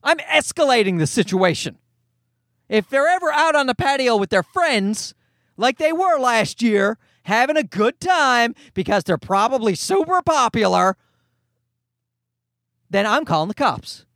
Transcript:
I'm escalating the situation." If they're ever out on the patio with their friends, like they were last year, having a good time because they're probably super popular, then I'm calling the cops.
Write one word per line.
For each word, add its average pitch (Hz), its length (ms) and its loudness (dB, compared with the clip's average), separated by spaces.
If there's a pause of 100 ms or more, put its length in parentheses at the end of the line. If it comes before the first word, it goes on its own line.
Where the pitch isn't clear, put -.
I'm 311 140 0
escalating 262 800 0
the 156 100 0
situation." 185 680 -2 (920)
If 214 200 -2
they're 277 200 0
ever 359 240 0
out 302 240 2
on 277 100 2
the 247 80 -2
patio 262 400 0
with 202 160 -2
their 196 140 0
friends, 220 680 -2 (440)
like 247 220 0
they 311 140 0
were 339 280 0
last 226 420 0
year, 208 360 0 (260)
having 254 320 0
a 302 80 0
good 208 340 -2
time 262 560 0 (200)
because 190 280 -2
they're 180 160 -2
probably 220 560 0
super 359 480 0
popular, 202 720 2 (1900)
then 202 180 -2
I'm 277 180 0
calling 165 240 -2
the 220 60 -8
cops. - 500 -4 (120)